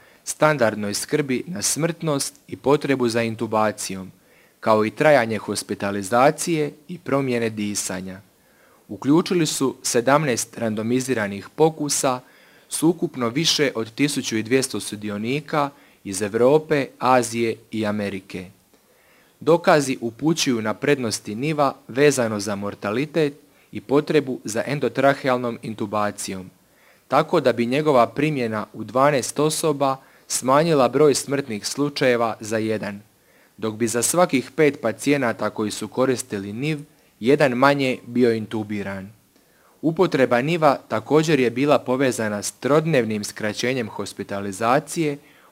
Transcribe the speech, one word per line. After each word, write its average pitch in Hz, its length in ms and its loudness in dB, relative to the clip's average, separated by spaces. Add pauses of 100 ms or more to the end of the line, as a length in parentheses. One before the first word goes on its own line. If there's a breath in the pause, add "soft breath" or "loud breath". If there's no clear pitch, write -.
(300 soft breath)
standardnoj 110 640 2
skrbi 131 540 -2
na 101 140 -8
smrtnost 151 720 -4 (120)
i - 100 -12
potrebu 135 520 2
za 117 140 0
intubacijom, 107 880 -2 (480 soft breath)
kao 110 260 4
i 110 60 -2
trajanje 120 460 4
hospitalizacije 113 1300 0 (160)
i 180 100 -12
promjene 131 520 -2
disanja. 98 720 -6 (640 soft breath)
Uključili 156 580 0
su 135 380 -2
sedamnaest 131 720 0
randomiziranih 110 920 -2
pokusa 147 720 0 (500 soft breath)
s - 140 -4
ukupno 156 460 0
više 147 460 0
od 113 180 -6
tisuću 139 440 -2
i 110 60 -2
dvjesto 127 360 0
sudionika 113 920 -4 (340 soft breath)
iz 98 180 -6
Europe, 135 640 2 (120)
Azije 117 560 2 (160)
i 107 140 -2
Amerike. 98 600 -6 (920 soft breath)
Dokazi 147 640 2
upućuju 120 600 0
na 107 120 -2
prednosti 120 640 -2
niva 143 400 -2 (120)
vezano 123 520 2
za 101 160 -4
mortalitet 120 800 -2 (380 soft breath)
i 104 100 -10
potrebu 139 640 0
za 107 220 -4
endotrahealnom 131 960 0
intubacijom, 104 880 -6 (580 soft breath)
tako 160 320 2
da 123 140 4
bi 117 120 0
njegova 131 420 4
primjena 120 640 -2
u 110 100 -12
dvanaest 127 560 2
osoba 143 580 0 (320 soft breath)
smanjila 139 600 2
broj 139 260 4
smrtnih 127 520 -6
slučajeva 127 720 0
za 110 180 -4
jedan, 104 440 -4 (560 soft breath)
dok 107 180 -6
bi 113 120 0
za 117 160 0
svakih 165 520 0
pet 143 260 2
pacijenata 113 680 -2
koji 107 220 -4
su - 160 -10
koristili 110 640 -2
niv, 147 260 -6 (400 soft breath)
jedan 139 320 2
manje 135 540 2
bio 120 280 2
intubiran. 101 760 -6 (720 soft breath)
Upotreba 143 600 2
niva 156 360 4 (100)
također 143 520 2
je 123 100 4
bila 131 300 2
povezana 117 640 -2
s - 80 -6
trodnevnim 131 720 0
skraćenjem 113 640 -4
hospitalizacije, 104 1300 -2 (340 soft breath)